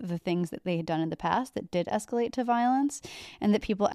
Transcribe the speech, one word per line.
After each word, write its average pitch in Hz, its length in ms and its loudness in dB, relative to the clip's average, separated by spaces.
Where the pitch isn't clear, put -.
the 175 180 -4
things 175 320 0
that - 140 -10
they 180 120 0
had 165 100 -2
done 160 140 0
in 160 100 0
the 160 60 -4
past 196 380 0
that 180 160 -6
did 175 160 0
escalate 233 460 -2
to 262 100 -2
violence, 247 580 2
and 208 140 4
that - 80 2
people 202 320 0